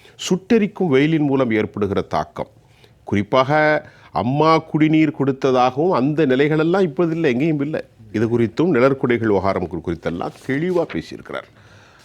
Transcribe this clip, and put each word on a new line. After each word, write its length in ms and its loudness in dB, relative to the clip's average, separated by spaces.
சுட்டெரிக்கும் 600 0
வெயிலின் 380 2
மூலம் 240 0
ஏற்படுகிற 500 -2
தாக்கம், 460 -6
குறிப்பாக 800 0
அம்மா 460 2
குடிநீர் 600 0
கொடுத்ததாகவும் 720 0
அந்த 360 0
நிலைகளெல்லாம் 560 2
இப்போது 320 0
இல்லை, 180 0
எங்கேயும் 280 -2
இல்லை. 200 -4
இது 260 0
குறித்தும் 360 0
நிழற்குடைகள் 520 0
விவகாரம் 420 0
குறி-, 200 -8
குறித்தெல்லாம் 420 -6
தெளிவா 460 -2
பேசியிருக்கிறார். 560 -12